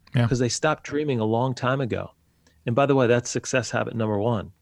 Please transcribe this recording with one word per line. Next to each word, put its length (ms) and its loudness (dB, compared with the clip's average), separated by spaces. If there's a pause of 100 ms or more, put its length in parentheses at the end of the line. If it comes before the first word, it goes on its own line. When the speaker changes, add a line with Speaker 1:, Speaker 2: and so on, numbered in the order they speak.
(160)
Speaker 1:
Yeah. 120 4
Speaker 2:
'cause 120 0
they 100 0
stopped 360 -2
dreaming 340 -2
a 60 0
long 280 0
time 280 -2
ago. 300 -4 (540)
And 100 0
by 100 4
the 100 4
way, 120 4
that's 220 2
success 420 -2
habit 240 -4
number 220 0
one. 340 -2 (100)